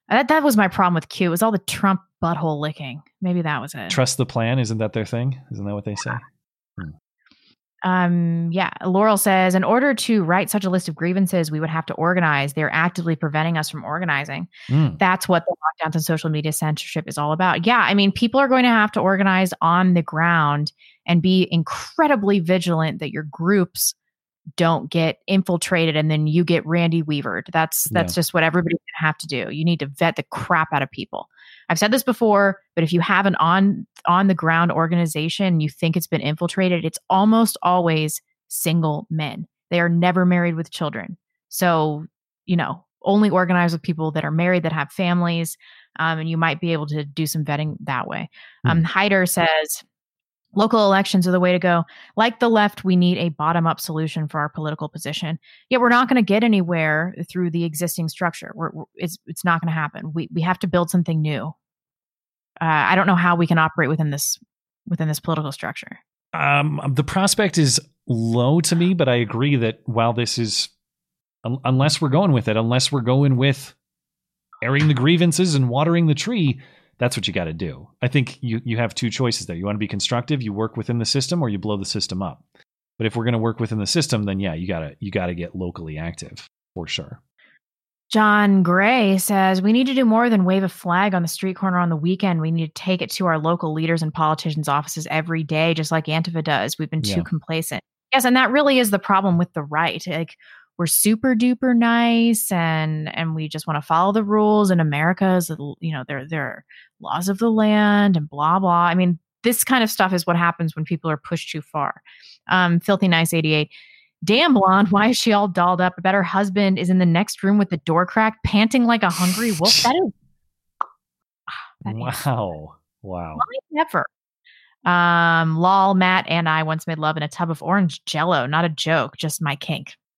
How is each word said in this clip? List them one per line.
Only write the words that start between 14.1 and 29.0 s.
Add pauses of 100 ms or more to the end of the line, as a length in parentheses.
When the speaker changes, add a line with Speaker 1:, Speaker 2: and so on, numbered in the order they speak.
Speaker 2:
Mm.
Speaker 1:
That's
what
the
lockdowns
and
social
media
censorship
is
all
about.
Yeah.
I
mean,
people
are
going
to
have
to
organize (100)
on
the
ground (380)
and
be
incredibly
vigilant
that
your
groups (600)
don't
get (100)
infiltrated
and
then
you
get
Randy
Weavered.
That's,
that's
Speaker 2:
Yeah.
Speaker 1:
just
what
everybody's
gonna